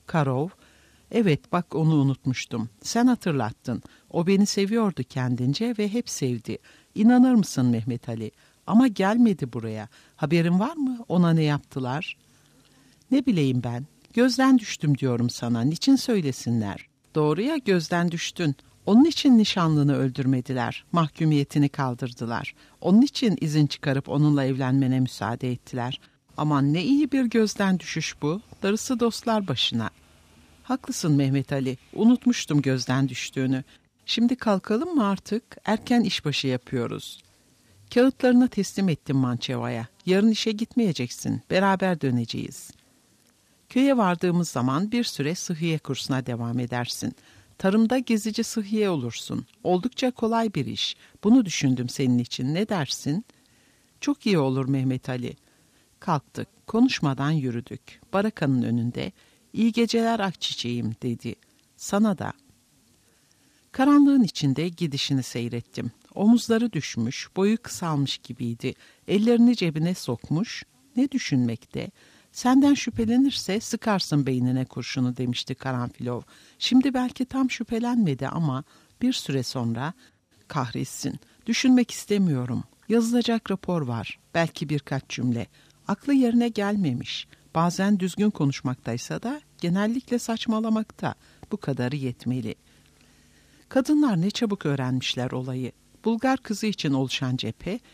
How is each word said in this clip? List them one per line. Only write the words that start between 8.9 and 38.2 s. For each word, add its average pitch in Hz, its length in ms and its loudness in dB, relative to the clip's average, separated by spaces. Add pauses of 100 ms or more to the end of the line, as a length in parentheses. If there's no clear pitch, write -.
buraya. 110 340 -8 (280)
Haberin 170 440 2
var 285 160 -2
mı? 254 320 -4
Ona 170 260 4
ne 160 100 4
yaptılar? 143 720 -4 (920)
Ne 262 140 2
bileyim 135 380 2
ben. 123 220 -6 (280)
Gözden 262 460 4
düştüm - 380 0
diyorum 120 320 0
sana. 117 320 -2
Niçin 170 340 4
söylesinler? 123 920 -2 (280)
Doğru 156 260 2
ya, 302 160 -2
gözden 175 540 0
düştün. 165 440 -2 (300)
Onun 233 200 8
için 277 320 4
nişanlını 156 580 4
öldürmediler. 127 960 -2
Mahkumiyetini 151 800 2
kaldırdılar. 123 880 -6 (260)
Onun 202 200 6
için 240 400 2
izin 151 260 2
çıkarıp 135 420 -4
onunla 143 360 2
evlenmene 131 540 0
müsaade 123 520 -4
ettiler. 123 480 -8 (380)
Aman 143 360 2
ne 180 100 0
iyi 277 280 2
bir 269 140 2
gözden 202 540 0
düşüş - 420 -8
bu. 160 200 -2 (220)
Darısı 220 360 -2
dostlar 220 480 -2
başına. 117 420 -2 (760)
Haklısın 240 520 -2
Mehmet 139 380 0
Ali. 131 240 -4 (160)
Unutmuştum 226 680 2
gözden 131 480 0
düştüğünü. 131 540 -4 (420)
Şimdi 240 300 0
kalkalım 226 600 -2
mı 220 120 2
artık? - 580 -4
Erken 226 360 2
işbaşı 143 460 -2
yapıyoruz. 117 760 -6 (720)
Kağıtlarını 254 540 4